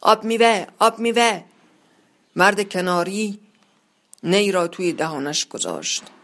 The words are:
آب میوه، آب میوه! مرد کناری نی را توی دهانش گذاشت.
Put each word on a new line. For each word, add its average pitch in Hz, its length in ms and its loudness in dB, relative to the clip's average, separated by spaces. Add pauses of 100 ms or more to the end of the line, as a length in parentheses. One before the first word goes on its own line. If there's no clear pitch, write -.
آب 214 220 2
میوه، 226 420 2 (140)
آب 220 200 2
میوه! 233 440 0 (920)
مرد 196 340 2
کناری 190 720 -2 (840)
نی 196 280 2
را 180 160 0
توی 170 260 -4
دهانش 147 520 -4
گذاشت. - 580 -8 (200)